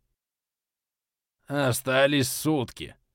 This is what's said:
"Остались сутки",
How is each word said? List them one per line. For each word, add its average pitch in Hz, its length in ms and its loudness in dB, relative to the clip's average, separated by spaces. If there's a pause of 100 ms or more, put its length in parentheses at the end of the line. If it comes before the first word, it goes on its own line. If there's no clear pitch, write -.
(1500)
"Остались 139 840 2
сутки", 139 640 -4 (180)